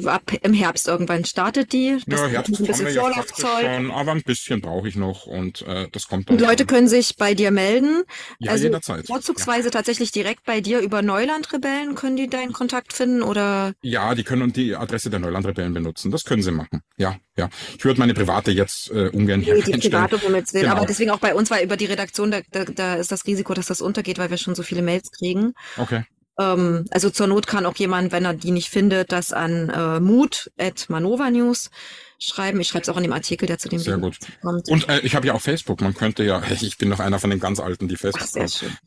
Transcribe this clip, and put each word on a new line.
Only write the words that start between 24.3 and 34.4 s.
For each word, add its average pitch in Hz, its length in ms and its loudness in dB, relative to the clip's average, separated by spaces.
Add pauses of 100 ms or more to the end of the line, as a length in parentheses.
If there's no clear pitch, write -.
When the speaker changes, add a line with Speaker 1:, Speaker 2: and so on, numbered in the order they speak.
Speaker 1:
schon 175 180 -4
so 175 80 -6
viele 175 180 -4
Mails 175 300 0
kriegen. 196 420 0 (220)
Speaker 2:
Okay. 120 300 -2 (340)
Speaker 1:
Ähm, 180 500 2
also 185 220 2
zur 202 160 2
Not 202 180 2
kann 196 220 0
auch 180 80 -2
jemand, 185 360 0
wenn 175 140 0
er 175 80 0
die 170 160 -4
nicht 175 200 0
findet, 190 420 2
das 180 220 -2
an, 165 360 -2
äh, 160 300 0
mut 226 600 2
at - 300 -4
manova 208 400 0
news 240 400 2 (480)
schreiben. 196 420 -4
Ich 175 100 -2
schreib's 170 200 -4
auch 170 80 -2
in 180 60 0
dem 170 100 0
Artikel, 151 320 -2
der 170 140 -2
zu - 100 -10
dem 170 80 -2
Speaker 2:
Sehr 123 180 -2
Speaker 1:
Ding 92 60 0
Speaker 2:
gut. 92 160 -4 (240)